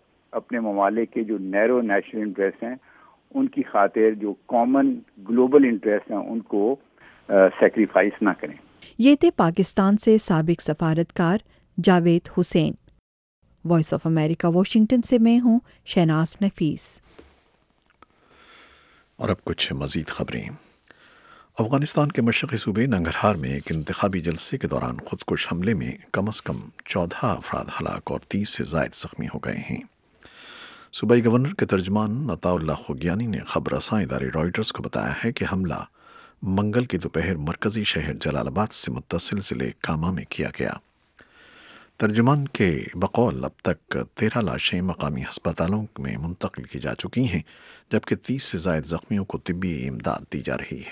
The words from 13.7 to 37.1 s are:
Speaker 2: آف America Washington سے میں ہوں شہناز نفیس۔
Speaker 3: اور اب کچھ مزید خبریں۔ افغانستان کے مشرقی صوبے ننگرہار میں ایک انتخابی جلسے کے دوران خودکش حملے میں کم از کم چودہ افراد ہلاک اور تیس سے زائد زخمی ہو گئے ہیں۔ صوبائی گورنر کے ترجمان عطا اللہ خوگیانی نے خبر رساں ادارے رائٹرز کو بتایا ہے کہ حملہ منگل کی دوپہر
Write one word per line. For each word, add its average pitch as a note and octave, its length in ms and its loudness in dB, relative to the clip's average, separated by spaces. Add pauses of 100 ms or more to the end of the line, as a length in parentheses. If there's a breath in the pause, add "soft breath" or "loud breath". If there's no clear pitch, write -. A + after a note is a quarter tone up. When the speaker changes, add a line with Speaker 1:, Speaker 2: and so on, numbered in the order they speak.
Speaker 2:
آف - 120 -4
America D#3+ 420 2
Washington G#3+ 540 4
سے B3 160 4
میں A#3 220 6
ہوں A#3+ 200 4 (240 soft breath)
شہناز D#3+ 580 2
نفیس۔ - 580 -2 (2250 soft breath)
Speaker 3:
اور - 120 -2
اب - 160 0
کچھ - 280 -4
مزید D2 340 -4
خبریں۔ A#1+ 420 -6 (1080 soft breath)
افغانستان C#3+ 540 2
کے B2+ 100 0
مشرقی A#2 340 0
صوبے A2 300 0
ننگرہار G2+ 480 2
میں C2+ 140 -4
ایک C#2+ 240 -6
انتخابی F2+ 480 -2
جلسے D#2+ 380 -4
کے - 100 -4
دوران B1 280 -4
خودکش - 560 -6
حملے F#2 220 0
میں B1 180 -4 (200)
کم G2+ 160 -2
از - 140 -4
کم - 140 -6 (280)
چودہ F2 420 -2
افراد - 380 -4 (160)
ہلاک - 240 -4
اور - 240 -6
تیس G2+ 200 -2
سے - 160 -2
زائد C#2+ 300 -2
زخمی - 400 -10
ہو - 40 -10
گئے - 180 -6 (140)
ہیں۔ - 120 -6 (1120 loud breath)
صوبائی A#2 320 4
گورنر B2+ 300 2
کے G#2 120 0
ترجمان G#2+ 640 0
عطا E2+ 200 -2
اللہ D#2+ 220 0
خوگیانی E2+ 540 -4
نے G2+ 200 -4
خبر - 260 -4
رساں G2 300 0
ادارے C2 320 -4
رائٹرز E2+ 380 -2
کو - 100 -10
بتایا A#1+ 300 -4 (120)
ہے A#3 80 -2
کہ - 200 -6
حملہ F2+ 320 -4 (580 soft breath)
منگل G#2 420 0
کی F#2+ 140 -4
دوپہر E2+ 380 -2